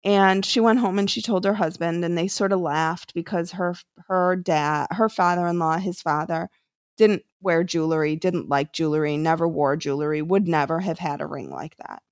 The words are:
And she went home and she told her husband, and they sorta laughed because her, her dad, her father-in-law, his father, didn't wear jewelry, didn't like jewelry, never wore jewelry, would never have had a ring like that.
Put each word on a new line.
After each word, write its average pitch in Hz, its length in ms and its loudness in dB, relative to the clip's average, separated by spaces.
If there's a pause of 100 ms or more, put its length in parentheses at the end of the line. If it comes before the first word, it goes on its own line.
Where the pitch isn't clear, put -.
And 196 440 4
she - 140 0
went 226 180 4
home 202 200 0
and 202 120 0
she - 100 -4
told 196 240 0
her 196 80 2
husband, 170 520 -2
and 170 120 0
they 170 100 0
sorta 196 300 0
laughed 160 560 -2
because 170 400 -4
her, 175 220 -2 (340)
her 185 260 2
dad, 151 580 0
her 220 180 2
father-in-law, 175 640 2
his 185 240 -4
father, 160 480 -2 (480)
didn't 214 260 4 (200)
wear 175 220 2
jewelry, 160 520 0
didn't 180 320 -2
like 139 240 0
jewelry, 151 460 0
never 165 280 0
wore 147 300 0
jewelry, 151 460 -4
would 185 260 2
never 156 320 0
have 175 180 -4
had 147 220 -6
a 147 60 -6
ring 139 240 -10
like 69 260 -12
that. - 360 -16